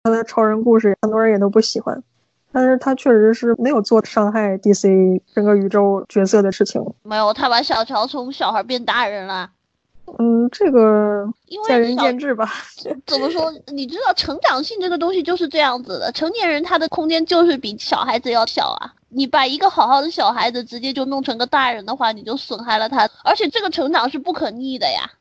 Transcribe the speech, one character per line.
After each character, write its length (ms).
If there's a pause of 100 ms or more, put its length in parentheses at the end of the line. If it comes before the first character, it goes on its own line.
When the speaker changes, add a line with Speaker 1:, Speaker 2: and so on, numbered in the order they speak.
Speaker 1:
他 80
的 140
超 180
人 220
故 160
事 240
很 80
多 120
人 100
也 40
都 100
不 140
喜 180
欢， 220 (500)
但 140
是 120
他 180
确 160
实 200
是 280
没 100
有 100
做 240
伤 280
害 260
D 160
C 480 (140)
整 100
个 100
宇 140
宙 400
角 160
色 160
的 100
事 140
情。 180 (200)
Speaker 2:
没 120
有， 180
他 140
把 140
小 240
乔 220
从 260
小 180
孩 120
变 200
大 240
人 200
了。 240 (680)
Speaker 1:
嗯， 340
这 200
个 600 (140)
Speaker 2:
因 160
为 60
小 80
Speaker 1:
见 60
仁 160
见 200
智 160
吧。 160 (560)
Speaker 2:
怎 140
么 100
说？ 240 (140)
你 180
知 200
道 80
成 260
长 240
性 180
这 80
个 80
东 160
西 80
就 160
是 100
这 120
样 240
子 160
的， 120
成 200
年 180
人 140
他 160
的 100
空 180
间 200
就 180
是 100
比 220
小 200
孩 200
子 140
要 160
小 220 (100)
啊。 140 (180)
你 140
把 200
一 120
个 120
好 180
好 140
的 80
小 220
孩 200
子 120
直 160
接 140
就 120
弄 160
成 160
个 80
大 260
人 140
的 100
话， 160
你 120
就 140
损 260
害 160
了 100
他， 200 (140)
而 120
且 140
这 120
个 80
成 220
长 180
是 80
不 160
可 180
逆 280
的 120
呀。 300